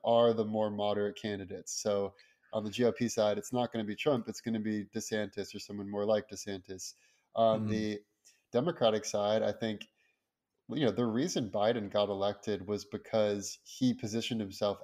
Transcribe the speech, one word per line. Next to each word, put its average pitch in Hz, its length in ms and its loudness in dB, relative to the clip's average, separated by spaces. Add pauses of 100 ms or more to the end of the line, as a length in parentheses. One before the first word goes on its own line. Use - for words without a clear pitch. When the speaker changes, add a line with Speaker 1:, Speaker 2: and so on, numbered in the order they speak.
Speaker 1:
are 117 300 6
the 110 100 0
more 107 260 0
moderate 104 500 0
candidates. 98 520 -6 (100)
So 101 320 0 (380)
on 107 120 -2
the 107 60 -6
G 117 140 0
O 113 80 6
P 117 160 0
side, 104 300 2
it's - 140 -8
not 123 200 0
gonna 110 120 -4
be 101 120 -6
Trump, 131 320 2
it's 107 120 -8
gonna 113 200 -2
be 107 260 -2
DeSantis 104 680 -4
or 101 40 -10
someone 101 320 -10
more 101 160 -2
like 107 220 2
DeSantis. 95 640 -10 (400)
On 110 320 4
Speaker 2:
Mm-hmm. 107 180 0
Speaker 1:
the 104 160 -2 (520)
Democratic 120 520 2
side, 107 380 2
I 107 100 0
think, 107 360 -6 (800)
you 139 140 0
know, 110 80 6
the 120 140 2
reason 120 440 0
Biden 107 400 2
got 104 200 4
elected 101 580 -2
was 208 160 -2
because 104 800 -2
he 127 300 2
positioned 113 460 -4
himself 101 440 -2